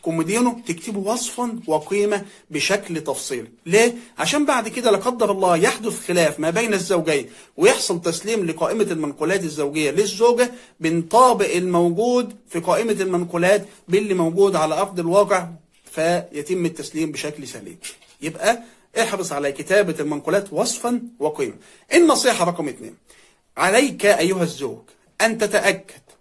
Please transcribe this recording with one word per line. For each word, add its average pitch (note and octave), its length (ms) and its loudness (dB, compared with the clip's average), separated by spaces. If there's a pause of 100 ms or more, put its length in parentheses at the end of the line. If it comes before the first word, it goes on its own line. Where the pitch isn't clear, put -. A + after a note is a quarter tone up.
كومودينو، G3+ 640 0
تكتبه G3+ 300 -8
وصفًا A3+ 680 -4
وقيمة G3+ 580 0 (260)
بشكل E3+ 500 -2
تفصيلي. C3 480 -6 (180)
ليه؟ A3+ 280 4 (240)
عشان C#4 260 0
بعد C4+ 240 0
كده B3 220 0
لا G3 60 6
قدر A#3 340 0
الله F#3 260 2
يحدث G#3 500 -2
خلاف E3+ 340 2
ما D#3 100 0
بين G#3+ 240 0
الزوجين E3 520 0 (300)
ويحصل F#3 440 2
تسليم F#3 460 -2
لقائمة E3 380 0
المنقولات E3 600 -2
الزوجية D3 460 -2
للزوجة، A3+ 600 2 (300)
بنطابق E3+ 760 4
الموجود F3+ 840 0 (120)
في E3+ 120 -6
قائمة F3+ 320 0
المنقولات F3+ 760 0 (220)
باللي G3+ 260 2
موجود F3+ 420 4
على D#3 180 2
أرض F#3 260 -2
الواقع F3+ 480 2 (420)
فيتم E3+ 760 -2
التسليم D#3 460 -6
بشكل C#3+ 360 -10
سليم. G#2 300 -16 (440)
يبقى E3+ 400 -2 (380)
احرص F#3+ 320 -2
على C#3+ 200 -2
كتابة F3+ 480 2
المنقولات D3+ 520 -2
وصفًا A#3+ 480 -2 (180)
وقيمة. D3 360 -4 (400)
النصيحة C#4 500 4
رقم E3+ 240 -4
اتنين، A2+ 260 -12 (600)
عليك G3+ 500 2
أيها F#3 360 2
الزوج C3+ 360 -6 (420)
أن A3 180 2
تتأكد G#3+ 640 0 (200)